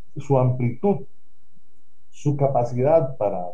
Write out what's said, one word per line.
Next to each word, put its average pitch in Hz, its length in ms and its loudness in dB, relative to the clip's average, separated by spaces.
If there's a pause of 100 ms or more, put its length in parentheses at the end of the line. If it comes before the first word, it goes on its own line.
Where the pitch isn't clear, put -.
(180)
su 139 200 2
amplitud, 127 680 2 (1040)
su - 260 -2
capacidad 135 800 2
para, 90 380 -2